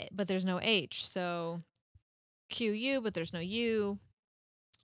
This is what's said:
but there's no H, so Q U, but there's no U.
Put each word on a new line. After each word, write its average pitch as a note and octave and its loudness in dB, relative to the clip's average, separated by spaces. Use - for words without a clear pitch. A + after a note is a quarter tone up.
but F#3+ -2
there's F#3 2
no F#3 2
H, - 2
so E3+ -2
Q A3 0
U, C4 2
but A3 -2
there's E3+ -4
no F3 -4
U. G#3 0